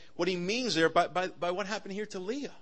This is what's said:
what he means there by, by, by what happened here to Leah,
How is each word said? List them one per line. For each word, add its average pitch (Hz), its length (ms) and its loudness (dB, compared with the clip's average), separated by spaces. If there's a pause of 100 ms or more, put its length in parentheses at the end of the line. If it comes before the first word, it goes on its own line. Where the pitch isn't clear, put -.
(140)
what 180 140 2
he 185 80 2
means 202 380 0
there 160 140 6
by, 165 200 4
by, 180 200 0
by 175 220 -2
what 190 160 -2
happened 196 260 -4
here 208 140 -4
to 202 120 -8
Leah, 233 420 -6